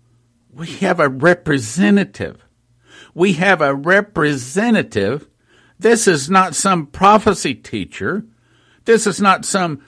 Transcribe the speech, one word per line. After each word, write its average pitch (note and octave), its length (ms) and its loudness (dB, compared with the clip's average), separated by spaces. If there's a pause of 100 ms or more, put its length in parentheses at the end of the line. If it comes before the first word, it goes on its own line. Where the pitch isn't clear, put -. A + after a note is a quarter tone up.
(500)
We D#3+ 160 -16
have F#3 320 -2
a D3 100 2
representative. D3+ 1400 0 (680)
We F3+ 200 2
have F3+ 280 0
a C#3 120 0
representative. D3 1600 -2 (500)
This A3+ 280 2
is D3+ 220 2
not F#3 260 2
some F3 320 -2
prophecy G3 680 2
teacher. A#2+ 680 -8 (600)
This A3+ 220 2
is F#3 140 -4
not G3 240 0
some E3+ 420 -4